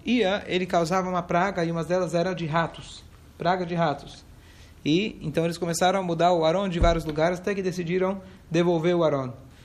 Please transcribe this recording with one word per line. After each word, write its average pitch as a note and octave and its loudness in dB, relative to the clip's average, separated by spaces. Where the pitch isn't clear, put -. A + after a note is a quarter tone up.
ia, G#3 2
ele F#3 -2
causava F3+ 0
uma F3+ -2
praga, F3 0
e E3 0
uma E3 -2
delas E3+ 0
era F3 0
de E3 -6
ratos. - -4
Praga F3+ 0
de E3+ -6
ratos. D#3+ -2
E F3 0
então D#3+ -2
eles E3+ -4
começaram F3+ 0
a F#3+ -2
mudar E3+ 2
o E3 2
Aron F#3 2
de F3 -4
vários E3 4
lugares, D#3+ 0
até G3+ -4
que G3 -4
decidiram F#3 -2
devolver E3+ 2
o E3+ 2
Aron. C3+ 0